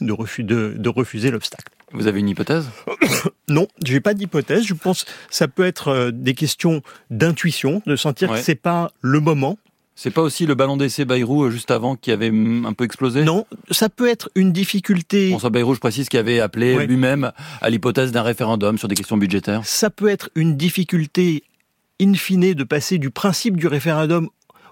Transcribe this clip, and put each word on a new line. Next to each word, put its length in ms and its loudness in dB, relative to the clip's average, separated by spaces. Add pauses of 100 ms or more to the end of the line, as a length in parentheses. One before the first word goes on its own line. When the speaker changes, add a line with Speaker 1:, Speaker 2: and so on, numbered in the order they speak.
Speaker 1:
de 120 -2
refu-, 320 -6
de, 320 -2
de 120 -2
refuser 420 -2
l'obstacle. 380 -8 (240)
Speaker 2:
Vous 160 -2
avez 120 0
une 100 2
hypothèse ? 380 -2 (320)
Speaker 1:
<coughs> 80 2 (380)
Non, 220 2 (160)
j'ai 160 0
pas 140 2
d'hypothèse. 500 -2
Je 80 -4
pense 320 -2
que 60 -16 (180)
ça 200 0
peut 180 2
être, 220 -4
euh, 220 2
des 220 -2
questions 480 0 (300)
d'intuition, 720 0
de 100 0
sentir 360 -2
Speaker 2:
Ouais. 80 -2
Speaker 1:
que 40 -4
c'est 120 0
pas 360 -2 (120)
le 180 2
moment. 380 0 (380)
Speaker 2:
C'est 140 -6
pas 120 0
aussi 240 0
le 80 2
ballon 240 2
d'essai 260 0
Bayrou, 400 2
euh, 60 2
juste 200 -6
avant, 240 0
qui 160 -6
avait, 200 0
mm, 340 2
un 80 -4
peu 120 -2
explosé ? 380 0
Speaker 1:
Non, 220 2 (260)
ça 200 0
peut 180 0
être 260 -4
une 160 4
difficulté. 800 0
Speaker 2:
François 220 0
Bayrou, 240 2
je 60 -4
précise, 280 -2
qui 80 0
avait 240 2
appelé 340 0
Speaker 1:
Ouais. 120 2
Speaker 2:
lui-même 460 0 (280)
à 80 0
l'hypothèse 440 0
d'un 100 0
référendum 560 0
sur 100 -4
des 60 0
questions 240 -2
budgétaires. 480 0
Speaker 1:
Ça 240 0
peut 180 0
être 260 -2
une 220 2
difficulté, 880 0 (560)
in 140 6
fine, 400 2
de 100 -2
passer 320 -2
du 140 -2
principe 480 0
du 80 0
référendum 640 0 (420)